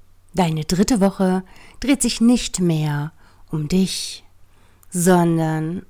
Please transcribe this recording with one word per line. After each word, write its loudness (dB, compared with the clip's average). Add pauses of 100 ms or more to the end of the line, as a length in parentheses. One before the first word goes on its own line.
(340)
Deine 0
dritte 2
Woche 0 (360)
dreht 0
sich -2
nicht 2
mehr 0 (400)
um -4
dich, -2 (680)
sondern 0